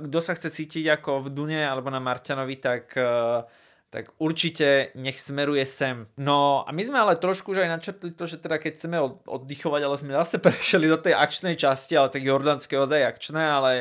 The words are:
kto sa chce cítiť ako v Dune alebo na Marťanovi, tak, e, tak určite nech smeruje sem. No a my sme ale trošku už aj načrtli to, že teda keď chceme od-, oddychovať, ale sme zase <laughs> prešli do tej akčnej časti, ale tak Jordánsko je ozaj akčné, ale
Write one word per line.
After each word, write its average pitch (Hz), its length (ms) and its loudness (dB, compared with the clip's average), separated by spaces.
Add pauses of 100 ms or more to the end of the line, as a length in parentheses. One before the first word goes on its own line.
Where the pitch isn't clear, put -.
kto 151 160 -4
sa 170 140 -2
chce 165 180 -6
cítiť 156 420 -4
ako 147 280 0
v 139 100 -8
Dune 151 300 -4
alebo 135 280 -4
na 131 120 -4
Marťanovi, 131 560 -6
tak, 123 400 -4
e, 120 480 2 (420)
tak 110 300 -12
určite 156 760 2
nech 131 260 -8
smeruje 143 420 0
sem. 131 540 -4
No 143 480 2
a - 80 -10
my 165 100 -4
sme 262 160 -2
ale 202 160 4
trošku 185 380 -2
už 190 100 0
aj 170 80 0
načrtli 170 400 -8
to, 170 160 -12
že 160 140 -12
teda 156 180 -2
keď 156 160 -6
chceme 170 240 -6
od-, 139 240 -2
oddychovať, 143 600 -4
ale 139 140 0
sme 139 200 -6
zase 170 240 0
<laughs> - 20 -6
prešli 170 460 4
do 160 80 4
tej 160 180 2
akčnej 151 400 2
časti, 139 400 0
ale 135 140 6
tak 135 160 -6
Jordánsko 135 480 0
je 139 80 2
ozaj 139 240 2
akčné, 151 400 -4
ale 139 260 2 (100)